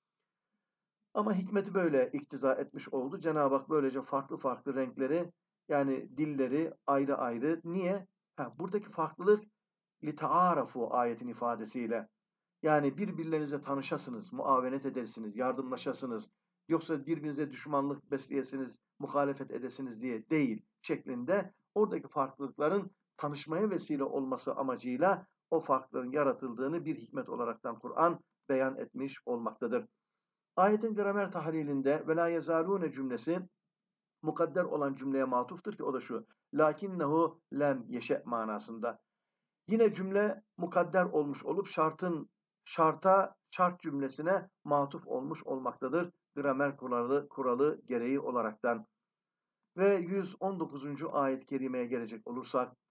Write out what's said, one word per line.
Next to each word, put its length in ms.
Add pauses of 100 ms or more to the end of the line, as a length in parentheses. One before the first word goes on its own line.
(1120)
Ama 200
hikmeti 400
böyle 400
iktiza 400
etmiş 360
oldu. 300
Cenab-ı 360
Hak 140
böylece 320
farklı 360
farklı 380
renkleri, 560 (380)
yani 480
dilleri 560 (140)
ayrı 300
ayrı. 460
Niye? 440 (280)
Ha, 240
buradaki 300
farklılık 540 (600)
لِتَعَارَفُوا 840
ayetin 380
ifadesiyle. 840 (540)
Yani 340
birbirlerinize 640
tanışasınız, 720
muavenet 520
edesiniz, 520
yardımlaşasınız. 920 (380)
Yoksa 380
birbirinize 460
düşmanlık 600
besleyesiniz, 680 (200)
muhalefet 520
edesiniz 500
diye 280
değil 320 (200)
şeklinde 720 (220)
oradaki 320
farklılıkların 840 (260)
tanışmaya 520
vesile 340
olması 520
amacıyla 720 (240)
o 80
farklılığın 520
yaratıldığını 720
bir 100
hikmet 340
olaraktan 500
Kur'an 400 (300)
beyan 280
etmiş 480
olmaktadır. 640 (680)
Ayetin 400
gramer 360
tahlilinde 760
ve 80
la 140
yazalune 640
cümlesi 580 (720)
mukadder 420
olan 320
cümleye 300
matuftur 480
ki 100
o 100
da 60
şu. 260 (280)
Lakinnehu 880 (120)
lem 340
yeşe 380
manasında. 760 (680)
Yine 260
cümle 500 (140)
mukadder 480
olmuş 400
olup 220
şartın, 640 (360)
şarta, 720 (140)
şart 300
cümlesine 720 (140)
matuf 440
olmuş 360
olmaktadır. 680 (240)
Gramer 420
kuralı, 520
kuralı 560
gereği 340
olaraktan. 640 (920)
Ve 180
yüz 440
on 200
dokuzuncu 560
ayet-i 300
kerimeye 400
gelecek 420
olursak, 500 (120)